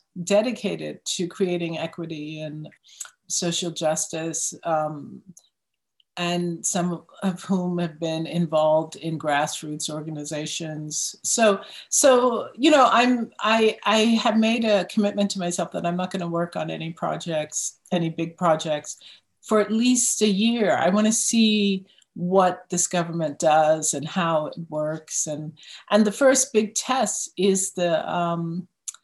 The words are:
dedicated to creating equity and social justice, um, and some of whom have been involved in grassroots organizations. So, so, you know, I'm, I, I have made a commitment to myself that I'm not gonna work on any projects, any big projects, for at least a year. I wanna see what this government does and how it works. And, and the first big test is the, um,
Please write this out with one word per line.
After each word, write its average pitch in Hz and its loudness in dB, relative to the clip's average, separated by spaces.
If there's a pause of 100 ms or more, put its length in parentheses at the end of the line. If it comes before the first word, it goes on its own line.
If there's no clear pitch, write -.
(240)
dedicated 196 -2
to - -4
creating 175 -4
equity 156 -10
and 151 -10 (600)
social 170 -2
justice, 160 -4 (100)
um, 156 -4 (960)
and 175 -2
some 175 -2 (180)
of 180 -2
whom 180 -2
have 160 -4
been 160 -4
involved 156 2
in 160 -6
grassroots 151 -2
organizations. 151 -8
So, 208 2 (280)
so, 247 4
you 294 4
know, 269 8
I'm, 240 2 (100)
I, 220 2
I 214 4 (260)
have 226 4
made 226 2
a 202 2
commitment 202 0
to 196 -6
myself 175 -4
that 170 -4
I'm 175 -2
not 180 -4
gonna 175 -4
work 170 -4
on 160 -4
any 160 -8
projects, 156 -6 (140)
any 170 0
big 165 -6
projects, 160 -2 (460)
for 214 2
at 202 2
least 240 2
a 214 4
year. 208 2
I 143 2
wanna 214 4
see 214 2 (300)
what 180 2
this 175 -2
government 165 -4
does 156 4
and 143 -6
how 160 -2
it - -12 (120)
works. 151 -6
And, 151 -8 (360)
and 208 4
the 202 2
first 262 2
big 220 0
test - -4
is 190 2
the, 175 0
um, 170 -4 (360)